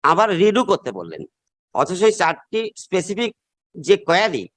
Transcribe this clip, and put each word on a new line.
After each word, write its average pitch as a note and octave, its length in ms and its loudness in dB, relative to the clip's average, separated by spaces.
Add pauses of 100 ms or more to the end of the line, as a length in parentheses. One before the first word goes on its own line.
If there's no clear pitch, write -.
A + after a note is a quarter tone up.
আবার F3 340 2
রিডু G#3+ 260 4
করতে F3 280 -2
বললেন, E2+ 300 -12 (520)
অথচ F3 300 -2
এই A3 80 6
চারটি G#3+ 640 -4
স্পেসিফিক F#3+ 600 -6 (400)
যে E3+ 220 2
কোয়ারি E3+ 600 0